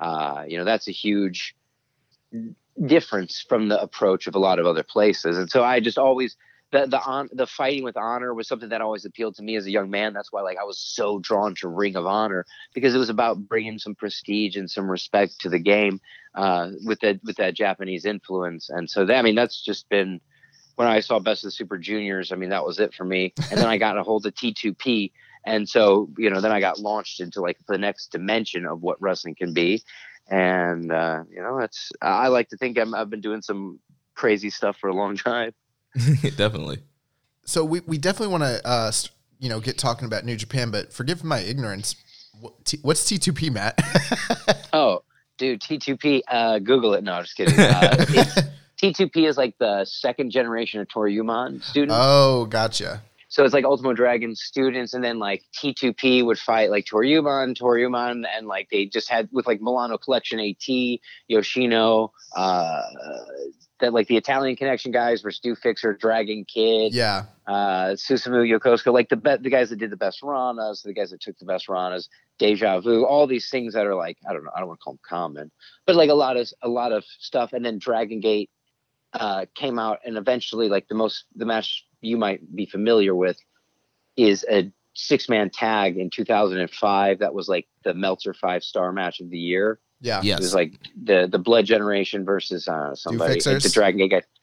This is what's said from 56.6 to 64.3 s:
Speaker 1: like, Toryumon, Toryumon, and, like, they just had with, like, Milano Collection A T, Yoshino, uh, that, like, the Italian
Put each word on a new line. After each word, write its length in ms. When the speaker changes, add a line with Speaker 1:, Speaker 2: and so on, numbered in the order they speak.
Speaker 1:
like, 160
Toryumon, 680
Toryumon, 680
and, 120
like, 240
they 160
just 240
had 200
with, 160
like, 140
Milano 380
Collection 420
A 140
T, 460
Yoshino, 840
uh, 460
that, 120
like, 140
the 100
Italian 400